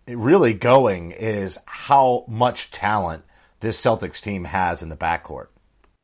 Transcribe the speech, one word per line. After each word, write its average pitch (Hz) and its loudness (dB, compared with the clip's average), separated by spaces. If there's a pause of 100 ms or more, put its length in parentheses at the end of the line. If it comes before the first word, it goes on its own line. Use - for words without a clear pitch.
really 123 4
going 104 2
is 101 -6 (100)
how 131 2
much 117 -2
talent 95 -4 (380)
this 113 -4
Celtics 113 -2
team 98 -8
has 87 -2
in 82 -12
the 78 -12
backcourt. 80 -6 (580)